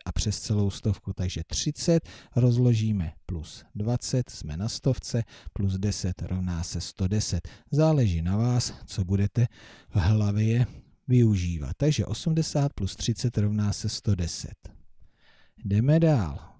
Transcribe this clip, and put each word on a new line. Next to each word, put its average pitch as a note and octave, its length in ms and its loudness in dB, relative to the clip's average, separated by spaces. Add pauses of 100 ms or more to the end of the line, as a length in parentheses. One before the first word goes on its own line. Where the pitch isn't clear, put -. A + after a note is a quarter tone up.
a - 60 -6
přes - 280 -2
celou G#2 300 0
stovku. - 420 -4
Takže F2+ 340 -6
třicet - 640 0 (280)
rozložíme A#2 760 4 (140)
plus - 380 -10 (100)
dvacet, A#2+ 560 -2
jsme - 260 -10
na F#3+ 120 -4
stovce, - 540 -2 (300)
plus F#2+ 260 0
deset F#2+ 440 -2
rovná F2+ 400 -4
se - 180 -6
sto - 280 -4
deset. G#2 400 -2 (220)
Záleží C3+ 520 2
na F2+ 140 0
vás, A#2+ 360 0 (140)
co - 180 -4
budete G2 420 2 (480)
v - 20 -4
hlavě G#2+ 720 2 (420)
využívat. F2+ 680 4
Takže C#3+ 300 0
osmdesát D#3 680 0
plus - 240 -4
třicet - 420 -2
rovná G#2 340 2
se - 160 -6
sto - 260 0
deset. - 420 -4 (1080)
Jdeme A#2+ 360 4
dál. B2 380 2 (220)